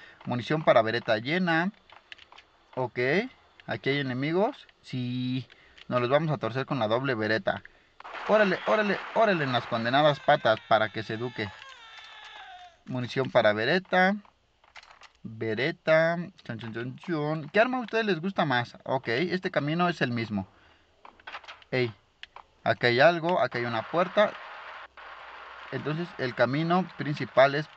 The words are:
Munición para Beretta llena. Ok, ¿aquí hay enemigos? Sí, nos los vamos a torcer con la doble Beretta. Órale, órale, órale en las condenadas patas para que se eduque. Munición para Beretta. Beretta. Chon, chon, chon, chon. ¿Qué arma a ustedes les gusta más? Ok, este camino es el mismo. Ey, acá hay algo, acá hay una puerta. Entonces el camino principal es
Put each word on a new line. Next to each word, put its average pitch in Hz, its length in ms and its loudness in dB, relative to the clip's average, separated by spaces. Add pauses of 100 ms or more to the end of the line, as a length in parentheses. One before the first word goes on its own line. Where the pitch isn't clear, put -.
(260)
Munición 123 380 -2
para 131 180 6
Beretta 110 360 0
llena. 170 540 -2 (1000)
Ok, 127 240 -4 (680)
¿aquí 117 240 -4
hay 143 100 0
enemigos? 147 680 -2 (160)
Sí, 127 640 -4 (420)
nos 123 140 0
los 123 80 0
vamos 151 200 2
a 139 80 0
torcer 120 280 -4
con 139 120 -4
la 110 100 0
doble 127 260 0
Beretta. 107 480 -2 (680)
Órale, 202 380 4
órale, 214 320 0 (160)
órale 202 300 2
en 131 80 -2
las 120 140 0
condenadas 135 540 2
patas 131 380 4 (100)
para 107 220 4
que 110 120 -6
se 110 120 -6
eduque. 113 340 -6 (1400)
Munición 127 460 -4
para 110 240 6
Beretta. 185 600 2 (1080)
Beretta. 143 960 0 (280)
Chon, 117 140 -8
chon, 113 160 -10
chon, 127 240 -6
chon. 156 500 -4
¿Qué 208 120 4
arma 254 180 2
a - 20 -4
ustedes 226 240 -2
les 185 160 0
gusta 190 240 -2
más? 123 400 0
Ok, 127 240 -2
este 175 420 -2
camino 160 380 2
es 165 140 -2
el 131 100 0
mismo. 107 340 -2 (1300)
Ey, 123 200 0 (680)
acá 117 260 2
hay 120 120 4
algo, 170 400 4
acá 123 180 0
hay 120 60 -2
una 117 180 -4
puerta. 185 500 2 (1400)
Entonces 147 360 -4 (100)
el 127 160 -4
camino 165 520 2 (100)
principal 139 600 2
es 151 100 -2 (100)